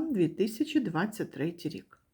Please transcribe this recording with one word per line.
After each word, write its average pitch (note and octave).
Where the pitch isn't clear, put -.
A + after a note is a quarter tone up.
дві F3
тисячі A3+
двадцять F#3
третій E3+
рік. -